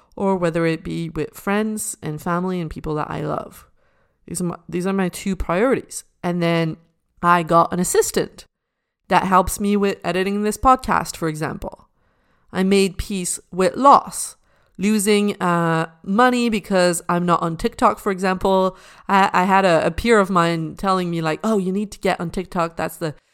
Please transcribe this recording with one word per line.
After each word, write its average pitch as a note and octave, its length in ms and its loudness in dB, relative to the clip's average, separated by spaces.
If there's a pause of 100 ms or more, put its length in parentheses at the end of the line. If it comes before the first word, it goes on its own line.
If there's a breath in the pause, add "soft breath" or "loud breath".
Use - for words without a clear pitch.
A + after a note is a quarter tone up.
(160 soft breath)
or G3 200 0
whether E3+ 320 0
it D#3+ 160 -2
be E3 260 -8
with D#3+ 240 -8
friends G#3+ 720 -4
and D3+ 180 -8
family F3+ 400 -4
and D#3 80 -8
people - 240 -8
that D3+ 160 -4
I D3+ 120 -8
love. - 460 -8 (600)
These E3+ 140 -8
are - 20 -2
my, E3+ 140 -6 (120)
these F3 160 -4
are G3 80 -2
my F#3 160 0
two F#3+ 260 -6
priorities. F#3+ 680 -2 (180)
And F3 220 -2
then E3 340 0 (460)
I F3 180 4
got E3 320 2
an F3 60 -2
assistant - 640 -2 (640)
that F3 160 2
helps F#3 360 2
me G3+ 160 0
with G3 280 0
editing F#3+ 400 -2
this G#3+ 140 -2
podcast, G#3+ 580 2
for E3 120 -6
example. - 640 -8 (600)
I F#3 100 -2
made G3 380 2
peace F#3 400 -6 (120)
with F3+ 240 0
loss, - 600 4 (420)
losing, G#3 640 2
uh, E3+ 480 0 (140)
money A#3+ 460 2
because F3+ 600 0
I'm F3 160 0
not F3 160 2
on E3 160 -4
TikTok, A3 420 0
for G3+ 120 -2
example. F#3 640 0 (300 loud breath)
I, G3 260 4
I F#3 120 2
had F#3+ 200 4
a, E3 200 4
a E3+ 60 0
peer A3+ 280 4
of F#3+ 100 2
mine E3+ 460 0
telling F#3 340 -2
me, E3+ 120 -4
like, D#3+ 220 -2
"Oh, A3 140 0
you F#3 140 -2
need G#3 220 -4
to - 60 -20
get - 200 0
on E3+ 100 -6
TikTok. E3+ 460 -4
That's D#3+ 220 -6
the, D#3 180 -6 (180)